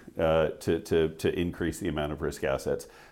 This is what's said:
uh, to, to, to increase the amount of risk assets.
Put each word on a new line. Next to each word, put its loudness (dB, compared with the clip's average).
uh, 4
to, 0
to, 4
to -2
increase -2
the -4
amount -2
of -8
risk -4
assets. -2